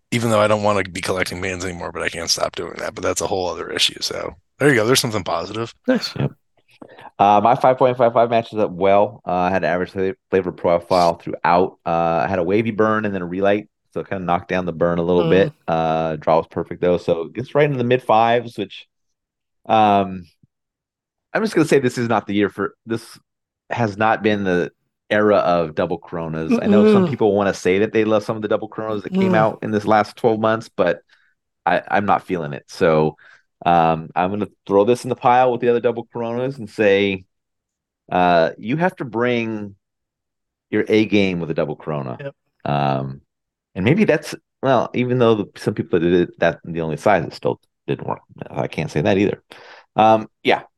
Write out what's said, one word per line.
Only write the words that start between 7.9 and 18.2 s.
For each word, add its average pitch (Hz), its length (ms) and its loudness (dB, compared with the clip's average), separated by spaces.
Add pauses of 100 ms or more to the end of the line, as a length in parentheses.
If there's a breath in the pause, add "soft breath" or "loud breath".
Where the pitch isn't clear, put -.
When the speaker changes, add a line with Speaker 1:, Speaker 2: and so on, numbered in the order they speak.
Speaker 3:
five 117 160 2
five 120 180 2
matches 113 300 -2
up 90 120 0
well. 98 540 2
Uh, 90 60 -6
I 90 200 0
had 92 120 0
an 76 60 0
average 90 220 -4
fla-, 95 240 -4 (140)
flavor 90 220 0
profile 87 640 2
throughout. - 680 0
Uh, 82 400 0
I - 20 -2
had 95 120 -2
a 87 40 0
wavy 110 280 0
burn 107 340 0
and 98 100 -4
then 90 60 -6
a 87 40 -6
relight, 98 440 -2 (240)
so 82 80 -6
it - 80 -16
kinda 95 160 -6
knocked 87 240 -2
down 92 160 -2
the 82 80 -4
burn 85 260 0
a 85 40 -2
little 87 200 2
Speaker 2:
Mm. 82 60 0
Speaker 3:
bit. 90 240 2 (140)
Uh, 80 500 -2
draw 80 200 2
was 82 100 0
perfect, - 340 -8
though, 87 160 2
so 85 260 -2
it 78 100 -12
gets 123 220 -10
right 147 100 4
into 143 120 -2
the 123 80 -4
mid 123 180 0
fives, 113 540 2